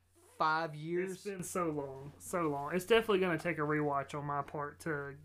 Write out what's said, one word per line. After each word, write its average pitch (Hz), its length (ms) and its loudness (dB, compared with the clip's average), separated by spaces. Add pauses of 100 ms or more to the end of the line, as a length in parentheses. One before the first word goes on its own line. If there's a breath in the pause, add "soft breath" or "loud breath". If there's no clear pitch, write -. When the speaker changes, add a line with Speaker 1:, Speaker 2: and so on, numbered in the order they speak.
(380)
Speaker 1:
five 160 380 2
years? 170 380 -2
Speaker 2:
It's 180 100 -12
been 196 200 -6
so 180 260 0
long. 139 500 -6
So - 300 -2
long. 143 240 -2
It's 180 120 0
definitely 220 340 6
gonna 180 180 2
take 165 200 -2
a 156 40 0
rewatch 147 560 0
on 143 80 -6
my 143 160 -2
part 143 400 -6
to 143 320 -4 (120)